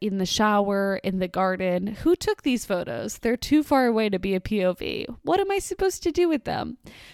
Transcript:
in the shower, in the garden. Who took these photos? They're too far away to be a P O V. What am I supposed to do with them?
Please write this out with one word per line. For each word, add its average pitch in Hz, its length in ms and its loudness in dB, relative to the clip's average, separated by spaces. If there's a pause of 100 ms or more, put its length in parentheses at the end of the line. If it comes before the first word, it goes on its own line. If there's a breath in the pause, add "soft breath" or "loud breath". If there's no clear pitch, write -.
in 196 160 -2
the 185 80 0
shower, 202 800 2
in 185 160 -2
the 185 100 0
garden. 185 580 0
Who 320 300 2
took - 240 -2
these 247 240 0
photos? 175 540 -4
They're 240 180 0
too 294 260 2
far 269 220 4
away 220 240 2
to 190 100 0
be 196 160 -2
a 185 60 0
P 208 220 -2
O 180 100 2
V. - 340 -6 (160)
What 339 160 2
am 392 120 0
I 392 80 0
supposed - 440 -4
to 339 80 0
do 349 160 2
with 302 160 0
them? - 340 -6 (360 loud breath)